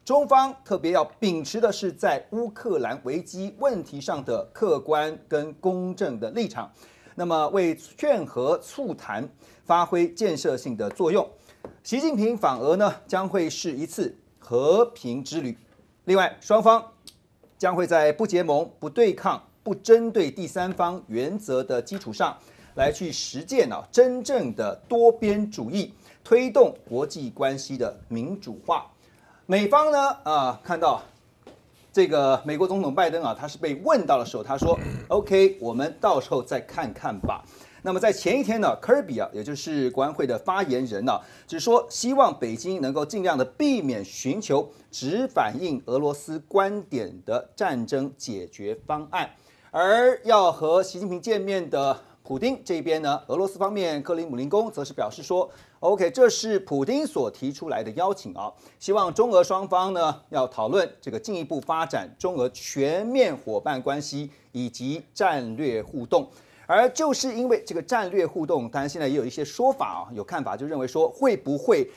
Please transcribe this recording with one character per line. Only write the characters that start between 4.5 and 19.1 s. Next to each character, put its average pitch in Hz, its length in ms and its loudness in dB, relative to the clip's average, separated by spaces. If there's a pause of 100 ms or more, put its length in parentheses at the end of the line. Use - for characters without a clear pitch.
客 - 260 2
观 156 380 0 (120)
跟 151 260 -2
公 185 400 -2
正 139 260 -4
的 110 120 -4
立 226 140 -2
场， 110 240 -10 (440)
那 175 100 -6
么 160 260 0
为 175 260 2
劝 240 500 0
和 135 320 0
促 247 340 -8
谈 110 340 -8 (380)
发 175 220 4
挥 175 260 0
建 180 240 -2
设 139 220 0
性 123 180 -8
的 104 140 -4
作 165 200 0
用。 190 160 2 (580)
习 254 160 -4
近 311 160 0
平 220 200 0
访 135 240 0
俄 147 160 2
呢， 202 160 2 (140)
将 190 200 -2
会 180 220 0
是 156 240 -6
一 143 140 -6
次 - 280 -6 (240)
和 151 480 4
平 127 380 -6
之 160 160 -8
旅。 127 160 -6 (480)
另 190 140 4
外， 180 220 2
双 - 220 4
方 226 220 6 (720)
将 - 180 0
会 175 120 0
在 156 260 6
不 214 140 -2
结 180 160 2
盟、 160 260 0 (100)
不 151 120 -10
对 214 240 4